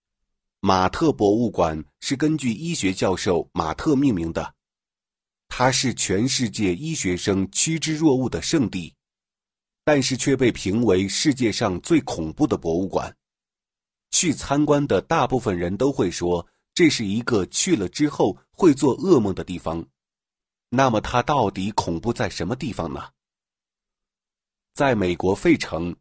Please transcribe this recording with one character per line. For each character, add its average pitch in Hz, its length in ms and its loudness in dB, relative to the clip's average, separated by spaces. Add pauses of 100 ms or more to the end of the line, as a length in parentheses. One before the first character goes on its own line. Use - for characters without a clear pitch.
(600)
马 95 260 4
特 156 240 2
博 104 200 4
物 110 200 2
馆 80 320 -2 (180)
是 - 140 -4
根 156 220 0
据 127 160 -2
医 165 220 -6
学 95 180 0
教 95 240 0
授 85 380 -2
马 80 180 -4
特 147 240 0
命 135 180 2
名 82 160 -4
的， 80 240 -8 (920)
它 127 240 0
是 131 220 0
全 101 340 0
世 123 220 -2
界 95 240 0
医 139 200 -6
学 90 220 -2
生 95 340 0
趋 160 280 0
之 151 180 -4
若 151 180 4
鹜 131 140 -2
的 82 140 -6
圣 139 260 0
地， 90 260 -8 (920)
但 147 160 4
是 131 120 -2
却 131 220 0
被 117 160 4
评 107 320 0
为 98 240 4
世 143 240 0
界 117 180 0
上 95 300 -2
最 165 220 2
恐 80 280 -6
怖 147 160 0
的 101 120 -2
博 82 160 -2
物 95 120 0
馆。 - 300 -6 (920)
去 160 240 0
参 143 320 0
观 143 200 2
的 101 140 2
大 156 260 0
部 127 140 -2
分 95 180 -2
人 87 160 -2
都 127 160 2
会 110 200 0
说， 87 360 -2 (280)
这 165 160 4
是 113 160 -2
一 107 160 -2
个 101 240 0
去 - 280 -2
了 95 140 -2
之 - 220 -2
后 120 260 0 (140)
会 160 240 4
做 127 240 2
噩 180 200 4
梦 101 160 0
的 85 80 -6
地 87 160 -8
方。 82 240 -4 (840)
那 131 220 4
么 107 100 2
它 123 220 0
到 131 280 2
底 98 200 -4
恐 85 280 -4
怖 117 140 -2
在 110 160 -4
什 - 180 -6
么 107 80 -4
地 131 160 -6
方 82 220 -6
呢？ - 100 -10 (1700)
在 135 200 2
美 92 200 0
国 92 200 0
费 170 200 2
城 85 460 -4